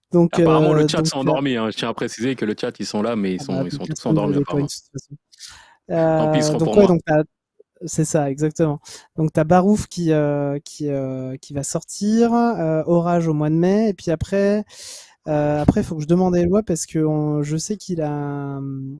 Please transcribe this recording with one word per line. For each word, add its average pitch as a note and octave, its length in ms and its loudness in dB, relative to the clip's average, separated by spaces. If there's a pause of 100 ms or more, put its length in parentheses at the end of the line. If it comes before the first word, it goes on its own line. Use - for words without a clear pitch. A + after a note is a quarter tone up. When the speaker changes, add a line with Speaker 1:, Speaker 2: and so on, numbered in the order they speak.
(120)
Speaker 1:
Donc, E3+ 260 4
Speaker 2:
Apparemment, D#3 360 6
Speaker 1:
euh, D3+ 100 4
Speaker 2:
le D3+ 40 4
chat D#3+ 100 0
Speaker 1:
donc, D#3+ 100 0
Speaker 2:
s'est D#3+ 80 -4
Speaker 1:
euh, C#3 60 -4
Speaker 2:
endormi, C3 340 0
hein. A2+ 160 -2
Je - 60 -10
tiens A#2+ 120 -4
à A2+ 60 -4
préciser B2 400 -4
que A#2+ 100 -4
le G#2+ 140 -2
chat, A#2+ 180 -4
ils G#2 80 -8
sont G#2 160 -4
là, A#2 140 -2
mais G2 180 -2
ils F2+ 80 -4
Speaker 1:
Ah - 40 -12
Speaker 2:
sont, F#2+ 80 -4
Speaker 1:
bah, F2+ 120 -2
Speaker 2:
ils F2 60 -6
sont C#3+ 60 -8
Speaker 1:
plus F3 180 -8
Speaker 2:
tous - 80 -16
Speaker 1:
personne E3 80 0
ne D#3 80 4
Speaker 2:
endormis, D3+ 140 0
Speaker 1:
veut C#3 60 0
les C#3+ 40 0
Speaker 2:
apparemment. C#3+ 240 -2
Speaker 1:
coins, - 80 -12
de - 160 -20
toute C3+ 100 -12
façon. - 140 -20 (720)
Speaker 2:
Tant D#3+ 440 0
pis, D#3 60 2
ils D#3 60 2
Speaker 1:
Euh, - 20 0
Speaker 2:
seront D3+ 140 0
Speaker 1:
donc, E3 80 0
Speaker 2:
pour G#3+ 100 -2
Speaker 1:
ouais, G#3 60 8
Speaker 2:
moi. F#3+ 60 8
Speaker 1:
donc E3+ 140 2
t'as, D#3 200 2 (640)
c'est D#3 200 -2
ça, D3 240 0
exactement. D3+ 500 0 (360)
Donc, D#3 180 -2
t'as D#3 120 2
Barouf F#3 420 4
qui, E3+ 240 -2
euh, C#3+ 520 0
qui, - 260 -8
euh, C3 480 -6
qui - 160 -18
va C#3 100 -6
sortir, A3 720 0
euh, E3+ 500 0
Orage E3+ 420 2
au D#3+ 60 2
mois D3+ 160 0
de D#3 60 2
mai, G3 340 2
et G3 60 -2
puis - 160 -6
après, G3+ 540 0 (600)
euh, D3 320 0
après, D3 220 4
il - 20 -4
faut D#3+ 120 -6
que D3+ 80 -6
je D3 40 -6
demande F3+ 280 2
à F3 60 2
Eloi F#3 200 2
parce F3 240 -4
que - 140 -4
on, D3+ 420 0
je D3 160 -2
sais G3 200 -6
qu'il F3 240 -8
a, C#3+ 580 -6 (400)